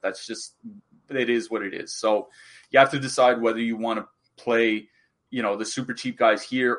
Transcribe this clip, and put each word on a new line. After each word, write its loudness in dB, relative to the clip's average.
That's -6
just, -12
it -2
is 0
what -4
it -6
is. -10
So 0
you 4
have 6
to -2
decide 2
whether 2
you -2
wanna -4
play, 0
you -4
know, 0
the -4
super -6
cheap -8
guys 4
here 0